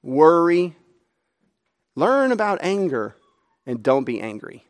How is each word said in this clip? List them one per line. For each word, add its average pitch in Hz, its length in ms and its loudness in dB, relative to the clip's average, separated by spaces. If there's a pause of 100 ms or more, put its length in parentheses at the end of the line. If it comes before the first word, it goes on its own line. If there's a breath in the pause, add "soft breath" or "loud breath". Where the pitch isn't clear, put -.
worry. 170 720 2 (1200)
Learn 254 360 2
about 208 300 -2
anger 170 540 -4 (500)
and 120 160 -6
don't 135 220 2
be 117 180 -6
angry. 107 480 -14